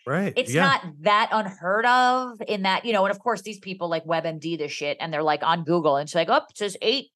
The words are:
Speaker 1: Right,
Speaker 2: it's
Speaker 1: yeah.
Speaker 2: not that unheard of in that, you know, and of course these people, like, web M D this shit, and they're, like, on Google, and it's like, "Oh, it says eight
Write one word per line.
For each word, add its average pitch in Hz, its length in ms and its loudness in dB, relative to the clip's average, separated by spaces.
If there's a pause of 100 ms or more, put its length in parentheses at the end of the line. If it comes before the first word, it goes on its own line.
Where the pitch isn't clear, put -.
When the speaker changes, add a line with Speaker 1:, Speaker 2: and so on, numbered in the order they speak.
Speaker 1:
Right, 175 300 -2
Speaker 2:
it's 240 180 -2
Speaker 1:
yeah. 151 80 4
Speaker 2:
not 277 200 2 (200)
that 208 300 4
unheard 202 520 0
of 247 640 2
in 208 140 -2
that, 190 240 0
you 240 80 -2
know, 196 100 4
and 196 80 2
of 196 60 -4
course 208 240 -2
these 214 160 -12
people, 185 320 -8
like, 160 160 -4
web 160 180 -2
M 160 140 -4
D 165 180 -6
this 151 160 -6
shit, 143 280 -6
and 165 120 -6
they're, 151 100 -2
like, 151 200 0
on 165 220 0
Google, 156 320 2
and 147 100 -2
it's - 80 -12
like, 165 160 2
"Oh, 247 60 4
it - 200 -4
says 202 240 -4
eight 247 360 -2